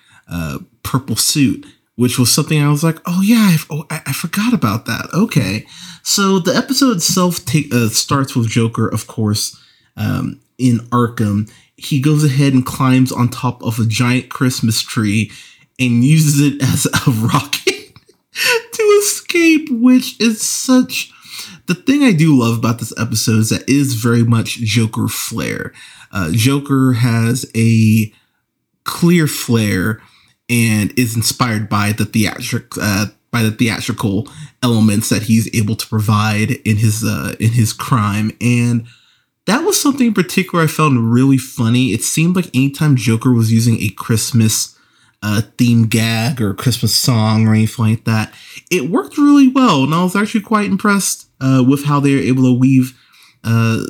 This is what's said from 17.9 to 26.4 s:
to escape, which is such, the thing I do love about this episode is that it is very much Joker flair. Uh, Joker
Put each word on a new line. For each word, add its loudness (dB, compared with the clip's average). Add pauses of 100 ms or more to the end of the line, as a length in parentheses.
to -2 (200)
escape, 0
which 2
is 0
such, -2 (540)
the -2
thing 0
I 4
do 4
love 2
about -2
this -10
episode 0
is 0
that -2
it -4
is 0
very 2
much 0
Joker -2
flair. -8 (400)
Uh, -4
Joker 0